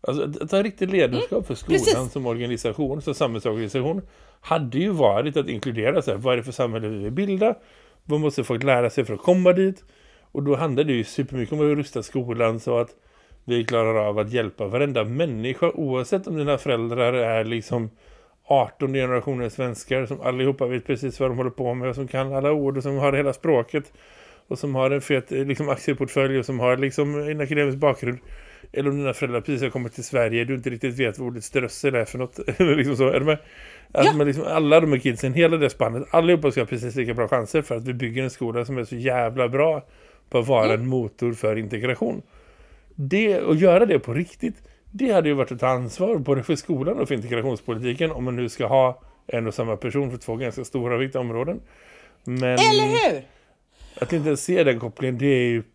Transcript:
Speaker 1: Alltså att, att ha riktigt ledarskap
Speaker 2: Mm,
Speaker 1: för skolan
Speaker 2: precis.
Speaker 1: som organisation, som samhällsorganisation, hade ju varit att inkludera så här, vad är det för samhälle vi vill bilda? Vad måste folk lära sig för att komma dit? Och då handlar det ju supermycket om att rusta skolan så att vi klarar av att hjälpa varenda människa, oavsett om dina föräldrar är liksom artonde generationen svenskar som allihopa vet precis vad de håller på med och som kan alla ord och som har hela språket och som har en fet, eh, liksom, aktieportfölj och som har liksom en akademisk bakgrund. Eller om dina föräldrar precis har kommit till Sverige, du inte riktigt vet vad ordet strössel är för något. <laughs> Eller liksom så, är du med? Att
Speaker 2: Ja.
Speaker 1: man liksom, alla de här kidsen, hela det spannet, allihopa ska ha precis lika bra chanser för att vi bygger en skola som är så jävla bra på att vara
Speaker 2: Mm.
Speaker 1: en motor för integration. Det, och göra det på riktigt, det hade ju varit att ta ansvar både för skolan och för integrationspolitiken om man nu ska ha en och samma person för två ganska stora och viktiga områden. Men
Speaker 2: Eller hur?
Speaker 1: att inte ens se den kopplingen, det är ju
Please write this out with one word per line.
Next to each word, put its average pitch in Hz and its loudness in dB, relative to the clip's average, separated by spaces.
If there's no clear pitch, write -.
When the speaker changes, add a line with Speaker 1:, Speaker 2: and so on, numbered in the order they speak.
Speaker 1:
Alltså 143 -2
att, 147 -6
att 160 -6
ha 196 2
riktigt 196 -4
ledarskap 165 2
Speaker 2:
Mm, 220 0
Speaker 1:
för 123 -6
skolan - 0
Speaker 2:
precis. 127 2
Speaker 1:
som 135 -6
organisation, 120 -2
som 143 -4
samhällsorganisation, 123 -2
hade 139 -2
ju 185 0
varit 139 2
att 135 -2
inkludera 117 0
så 127 -2
här, 98 -2
vad 127 0
är 120 2
det 117 -4
för 131 -10
samhälle 113 -4
vi 107 -6
vill 107 -4
bilda? 196 0
Vad 151 0
måste 143 0
folk 120 -2
lära 123 4
sig 123 0
för 113 -6
att 98 -6
komma 180 6
dit? 190 0
Och 143 -4
då 143 4
handlar 143 0
det 151 2
ju 117 0
supermycket 131 -4
om 151 -2
att 143 0
rusta 135 -6
skolan 117 -2
så 120 -2
att 120 0
vi 120 0
klarar 113 2
av 104 -2
att 104 -2
hjälpa 110 -2
varenda 120 0
människa, 127 -2
oavsett 135 -2
om 160 -4
dina 143 0
föräldrar 120 0
är 113 0
liksom 113 -4
artonde 135 0
generationen 127 -2
svenskar 127 -4
som 131 -10
allihopa 131 0
vet 123 -4
precis 131 -4
vad 131 2
de 120 -4
håller 127 -2
på 123 -4
med 127 -4
och 120 -6
som 135 -6
kan 135 -4
alla 139 0
ord 139 0
och 127 -4
som 139 -2
har 139 2
hela 139 0
språket 143 0
och 131 -6
som 139 -4
har 131 2
en 139 0
fet, 131 0
eh, 135 0
liksom, 143 -2
aktieportfölj 135 0
och 117 -4
som 131 -4
har 123 4
liksom 147 -2
en 151 -4
akademisk 143 0
bakgrund. 131 0
Eller 139 0
om 139 -2
dina 139 -2
föräldrar 120 -2
precis 135 -4
har 131 -2
kommit 120 -6
till 123 -12
Sverige, 117 0
du 135 -4
inte 123 -6
riktigt 123 -6
vet 113 0
vad 127 -6
ordet 120 -8
strössel 131 -2
är 113 2
för - -12
något. 127 -8
<laughs> - -6
Eller 160 6
liksom 135 2
så, 131 4
är 139 4
du 135 0
med? 151 4
Att 139 4
Speaker 2:
Ja. 139 8
Speaker 1:
man 147 4
liksom, 143 0
alla 156 6
de 156 4
här 131 4
kidsen, 127 -2
hela 165 4
det 143 2
spannet, 117 -4
allihopa 165 4
ska 123 0
ha 113 2
precis 117 -6
lika 120 -2
bra 117 0
chanser 127 0
för 131 -6
att 117 -8
vi 127 -4
bygger 123 -4
en 127 -4
skola 120 -4
som 131 -6
är 120 -4
så 123 -10
jävla 123 0
bra 147 2
på 127 2
att 120 2
vara 120 6
Speaker 2:
Mm. 110 2
Speaker 1:
en 123 -4
motor 120 -2
för 110 -2
integration. 117 -4
Det, 185 2
och - 2
göra 185 8
det 180 4
på 117 -6
riktigt, 180 -4
det 233 -2
hade 165 4
ju 143 2
varit 139 0
att 120 -8
ta 127 0
ansvar 131 0
både 135 0
för 156 0
skolan 160 -2
och 220 0
för 139 0
integrationspolitiken 120 -2
om 127 -6
man 127 -4
nu 120 -2
ska - -4
ha 131 4
en 113 -2
och 104 -4
samma 113 -2
person 131 -2
för 123 -10
två 113 -8
ganska 123 -6
stora 123 -2
och 120 0
viktiga 135 -4
områden. 123 -4
Men 127 -4
Speaker 2:
Eller 415 4
hur? 139 -6
Speaker 1:
att 123 -2
inte 156 0
ens 143 0
se 120 2
den 127 4
kopplingen, 123 -6
det 131 -2
är 127 4
ju 117 0